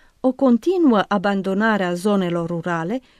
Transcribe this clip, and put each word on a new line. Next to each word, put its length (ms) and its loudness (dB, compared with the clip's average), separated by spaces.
o 120 0
continuă 760 2
abandonare 760 0
a 100 -2
zonelor 540 -2
rurale, 520 -4